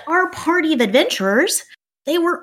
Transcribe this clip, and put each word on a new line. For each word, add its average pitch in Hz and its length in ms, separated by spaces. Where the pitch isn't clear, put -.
our 359 220
party 330 420
of 277 80
adventurers, 233 840
they 320 140
were 339 240